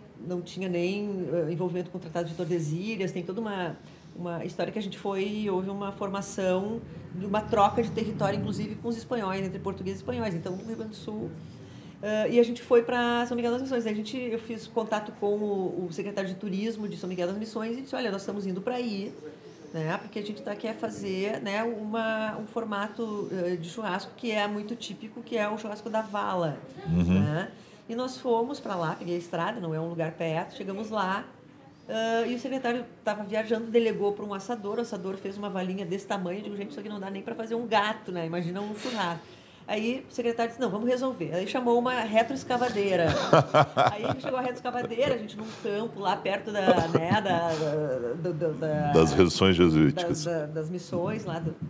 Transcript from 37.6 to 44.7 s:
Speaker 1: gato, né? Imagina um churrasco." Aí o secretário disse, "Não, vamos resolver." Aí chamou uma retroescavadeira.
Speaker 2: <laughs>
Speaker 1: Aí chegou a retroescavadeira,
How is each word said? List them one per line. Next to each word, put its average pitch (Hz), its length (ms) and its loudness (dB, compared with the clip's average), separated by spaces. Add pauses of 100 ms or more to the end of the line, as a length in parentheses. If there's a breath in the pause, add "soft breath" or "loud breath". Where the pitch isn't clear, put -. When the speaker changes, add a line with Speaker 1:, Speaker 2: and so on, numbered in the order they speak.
Speaker 1:
gato, 208 460 0
né? 170 140 -2
Imagina 175 340 -2
um 208 160 -6
churrasco." 190 480 -2 (440 loud breath)
Aí 233 400 -2
o - 60 -18
secretário 233 360 0
disse, 247 100 -12
"Não, 233 100 2
vamos 220 180 0
resolver." 247 460 0
Aí 185 120 0
chamou 240 320 4
uma 247 220 2
retroescavadeira. 220 1080 4
Speaker 2:
<laughs> 151 840 8
Speaker 1:
Aí 214 280 -2
chegou 254 180 -2
a - 40 0
retroescavadeira, 247 720 0